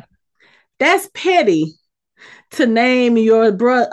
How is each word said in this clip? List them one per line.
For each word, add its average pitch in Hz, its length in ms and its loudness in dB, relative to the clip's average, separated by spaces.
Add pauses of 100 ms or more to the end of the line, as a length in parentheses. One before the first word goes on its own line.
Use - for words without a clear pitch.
(800)
that's 359 340 -2
petty 208 640 -2 (760)
to 294 160 -2
name 240 500 0
your 220 360 2
bro-, 240 400 0